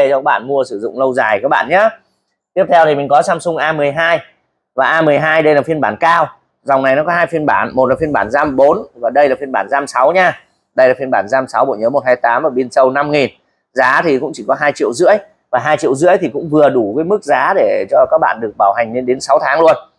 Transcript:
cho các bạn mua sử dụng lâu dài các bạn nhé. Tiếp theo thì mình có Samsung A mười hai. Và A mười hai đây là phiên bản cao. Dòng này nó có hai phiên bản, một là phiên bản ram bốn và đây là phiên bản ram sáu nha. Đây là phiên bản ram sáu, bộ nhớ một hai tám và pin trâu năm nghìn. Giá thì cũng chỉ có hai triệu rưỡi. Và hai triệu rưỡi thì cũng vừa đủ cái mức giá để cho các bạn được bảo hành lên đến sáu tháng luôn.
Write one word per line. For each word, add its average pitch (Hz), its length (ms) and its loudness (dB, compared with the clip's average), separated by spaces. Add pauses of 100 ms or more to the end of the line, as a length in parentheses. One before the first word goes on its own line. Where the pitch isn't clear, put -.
cho 139 80 0
các 135 60 -4
bạn 123 240 0
mua 139 160 0
sử 113 160 -10
dụng 110 200 -8
lâu 131 140 0
dài 110 280 0
các 123 60 -2
bạn 131 220 0
nhé. 202 200 2 (640)
Tiếp 185 160 0
theo 170 160 6
thì 151 100 2
mình 139 120 -4
có 143 140 2
Samsung 170 360 -4
A 151 140 -2
mười 147 200 -2
hai. 165 280 0 (560)
Và 127 120 2
A 156 140 2
mười 147 180 2
hai 156 240 2
đây 151 120 4
là 143 60 2
phiên 156 200 -4
bản 107 180 -2
cao. 165 280 2 (360)
Dòng 135 200 0
này 135 120 2
nó 151 80 0
có 170 80 -4
hai 170 160 0
phiên 156 180 -4
bản, 110 300 0
một 131 100 2
là 131 140 0
phiên 151 140 -4
bản 104 180 -2
ram 143 240 0
bốn 147 400 2
và 120 140 -4
đây 139 200 2
là 131 100 -2
phiên 139 120 -10
bản 98 180 -4
ram 139 180 -4
sáu 131 240 0
nha. 180 280 0 (360)
Đây 127 120 4
là 127 120 4
phiên 131 120 -6
bản 101 160 -2
ram 131 200 -2
sáu, 120 180 0
bộ 135 100 -2
nhớ 110 140 -2
một 135 160 -2
hai 127 100 2
tám 120 280 -2
và 160 120 0
pin 127 140 -2
trâu 131 220 2
năm 143 200 -2
nghìn. 143 180 0 (440)
Giá 131 300 2
thì 147 160 0
cũng 139 140 -6
chỉ 107 140 -14
có 131 120 0
hai 147 120 -2
triệu 120 220 -2
rưỡi. 175 220 2 (360)
Và 123 80 0
hai 151 180 -2
triệu 135 180 0
rưỡi 170 220 2
thì 156 160 -4
cũng 151 160 -8
vừa 147 200 4
đủ 117 280 -2
cái 160 60 -2
mức 196 200 -2
giá 143 320 0
để 101 360 0
cho 131 200 4
các 156 60 2
bạn 139 240 -2
được 110 160 -6
bảo 101 160 2
hành 113 200 -4
lên 127 120 -6
đến 127 140 -2
sáu 139 200 0
tháng 143 200 -2
luôn. 160 160 4 (240)